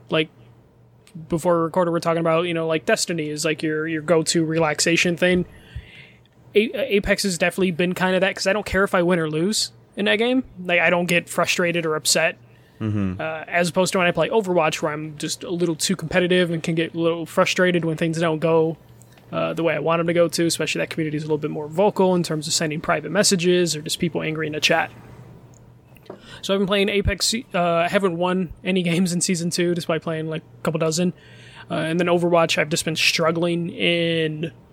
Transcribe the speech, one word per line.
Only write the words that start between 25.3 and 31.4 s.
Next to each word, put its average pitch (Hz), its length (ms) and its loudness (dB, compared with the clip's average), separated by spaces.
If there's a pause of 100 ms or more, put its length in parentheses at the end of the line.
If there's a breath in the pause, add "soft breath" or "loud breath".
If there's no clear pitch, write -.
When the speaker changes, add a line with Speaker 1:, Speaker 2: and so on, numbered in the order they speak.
Speaker 1:
So - 100 -2
I've 196 80 2
been 202 60 0
playing 196 220 2
Apex, 202 440 0 (220)
uh, 185 60 0
I 170 280 2
haven't 190 280 0
won 180 360 0 (120)
any 185 180 2
<laughs> 175 80 0
games 170 220 2
in 175 80 -2
Season 170 280 0
two, 175 260 0
despite 165 280 -2
playing, 160 260 -6
like, 156 140 -8
a - 220 -20
couple 160 140 -2
dozen. 165 340 0 (580 loud breath)